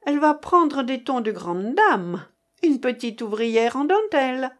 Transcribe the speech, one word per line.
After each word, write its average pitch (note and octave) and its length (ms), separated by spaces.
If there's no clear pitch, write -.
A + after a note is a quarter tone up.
Elle D4 140
va D4+ 160
prendre D4+ 480
des B3+ 220
tons C4 160
de A3 100
grande F3+ 440
dame, G3 520
une D4 180
petite A#3+ 420
ouvrière A3+ 540
en C#4 80
dentelle. C4 760